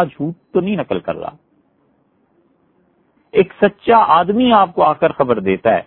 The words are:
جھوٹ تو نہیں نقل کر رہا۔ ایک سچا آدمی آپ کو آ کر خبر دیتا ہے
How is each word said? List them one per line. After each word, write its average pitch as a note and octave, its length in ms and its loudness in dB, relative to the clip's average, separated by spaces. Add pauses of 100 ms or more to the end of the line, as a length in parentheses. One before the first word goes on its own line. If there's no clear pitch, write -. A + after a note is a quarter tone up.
(120)
جھوٹ - 420 -10
تو F#3+ 60 0
نہیں G3 160 -4
نقل G#2 240 -6
کر E2 160 -10
رہا۔ E2 200 -12 (2000)
ایک F#3 300 0
سچا G#3+ 360 0
آدمی G#3 560 2
آپ F#3+ 220 2
کو F3 80 0
آ D#3 100 2
کر D#3+ 180 0
خبر A#2+ 280 -2
دیتا F#2+ 340 0
ہے E2+ 140 -2